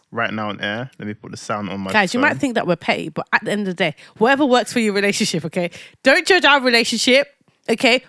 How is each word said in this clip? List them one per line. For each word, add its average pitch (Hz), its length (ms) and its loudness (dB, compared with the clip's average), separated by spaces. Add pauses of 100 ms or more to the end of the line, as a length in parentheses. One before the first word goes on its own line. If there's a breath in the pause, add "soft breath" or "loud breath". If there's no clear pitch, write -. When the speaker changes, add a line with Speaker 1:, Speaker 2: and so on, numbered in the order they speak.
(100 soft breath)
Speaker 1:
right 113 220 -4
now 107 160 -4
on 101 140 -8
air. 107 360 -6
Let 104 100 -10
me 107 60 -8
put 101 160 -18
the - 60 -16
sound 104 320 -6
on 95 120 -8
my 95 120 -6
Speaker 2:
Guys, 202 220 0
you 240 60 0
might 294 100 2
Speaker 1:
phone. 277 80 -4
Speaker 2:
think 262 160 -4
that 196 120 -2
we're 170 100 0
petty, 165 340 -4
but - 240 -10
at - 100 0
the 151 60 -4
end 202 120 -2
of 202 40 -6
the 185 80 -6
day, 165 200 -2 (220 loud breath)
whatever 269 300 2
works 247 260 2
for - 80 -2
your 214 140 0
relationship, 202 500 -2
okay? 170 260 -4 (340 loud breath)
Don't 320 220 4
judge 359 200 4
our 285 160 6
relationship 247 640 2 (400)
okay? 240 400 2